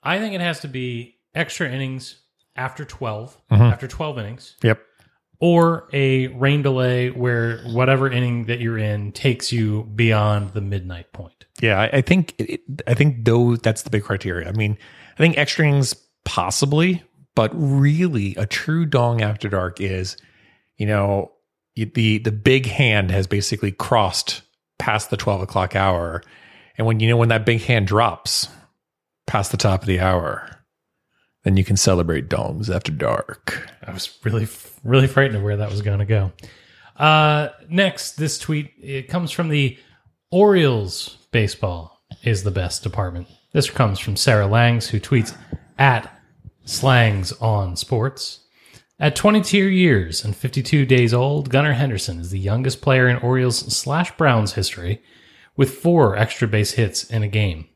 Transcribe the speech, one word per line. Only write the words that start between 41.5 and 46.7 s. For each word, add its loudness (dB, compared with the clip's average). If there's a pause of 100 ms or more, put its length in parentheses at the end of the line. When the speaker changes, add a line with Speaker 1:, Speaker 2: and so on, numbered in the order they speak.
Speaker 1:
is 0
the -2
best -4
department. -6 (240)
This 0
comes 0
from -4
Sarah 2
Langs, 2
who -2
tweets 0 (400)
at 2 (560)
Slangs 2